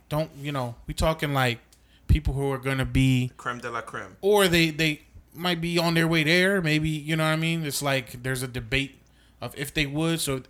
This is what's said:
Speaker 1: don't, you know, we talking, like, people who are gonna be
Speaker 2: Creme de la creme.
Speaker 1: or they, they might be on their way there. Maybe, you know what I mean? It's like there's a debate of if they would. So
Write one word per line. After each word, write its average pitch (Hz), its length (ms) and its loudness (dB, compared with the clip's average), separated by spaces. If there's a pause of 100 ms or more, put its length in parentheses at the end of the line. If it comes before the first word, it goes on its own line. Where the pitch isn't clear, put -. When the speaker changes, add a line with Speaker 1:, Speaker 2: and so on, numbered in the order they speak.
Speaker 1:
don't, 156 280 -4
you 143 140 -8
know, 123 220 -4 (140)
we 151 80 -8
talking, 160 380 0
like, 127 260 0 (480)
people - 260 4
who 139 180 -2
are 131 60 -2
gonna 131 280 -2
be 127 520 4
Speaker 2:
Creme 120 220 -6
de 120 100 -8
la 117 120 -4
creme. 104 400 -12
Speaker 1:
or 196 260 4
they, 165 240 4
they 151 300 -2 (320)
might 175 280 -2
be 170 160 -2
on 165 160 2
their 160 140 4
way 160 160 2
there. 180 380 2
Maybe, 156 280 2
you 151 260 -4
know 156 80 0
what 156 100 2
I - 20 0
mean? 165 300 -2
It's 139 180 -4
like 131 400 -2
there's 131 180 -2
a 131 60 -4
debate 127 480 -4 (460)
of 120 160 -10
if 139 160 -8
they 151 120 0
would. 160 360 0
So 135 280 -4